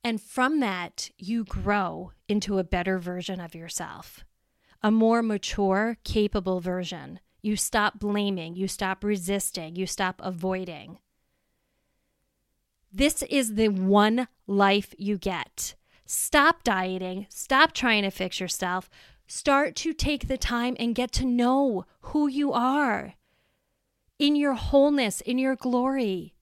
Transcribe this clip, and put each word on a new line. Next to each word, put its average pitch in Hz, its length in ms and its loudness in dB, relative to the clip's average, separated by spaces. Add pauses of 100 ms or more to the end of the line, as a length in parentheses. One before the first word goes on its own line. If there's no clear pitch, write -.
And 226 160 -2
from 277 400 0
that, 180 560 -4
you 220 280 -4
grow 185 680 -2 (160)
into 208 300 0
a 185 60 0
better 185 340 0
version 180 420 -6
of 170 140 -14
yourself, - 680 -12 (580)
a 214 80 2
more 226 320 6
mature, 208 840 0
capable 190 560 0
version. 175 600 -6 (200)
You 208 160 -2
stop 208 420 0
blaming, 196 560 -2
you 185 140 -2
stop 190 340 -4
resisting, 190 720 -4
you 185 100 -2
stop 185 360 -4
avoiding. 180 760 -6 (1900)
This 285 320 2
is 240 300 0
the 220 140 4
one 208 600 4 (180)
life 196 520 2
you 208 180 -2
get. - 580 -8 (360)
Stop 311 540 2
dieting. 185 640 -4
Stop 302 460 2
trying 220 280 2
to 196 80 0
fix 185 300 -6
yourself. 185 480 -4 (380)
Start 277 500 0
to 320 160 -4
take 294 340 -2
the 262 120 -4
time 240 400 -2
and 233 160 -2
get 247 180 -2
to 262 140 0
know 247 580 2 (160)
who 294 280 0
you 277 220 0
are 254 600 0 (1080)
in 294 160 4
your 285 200 2
wholeness, 277 680 4
in 247 160 -2
your 262 180 2
glory. 247 880 -2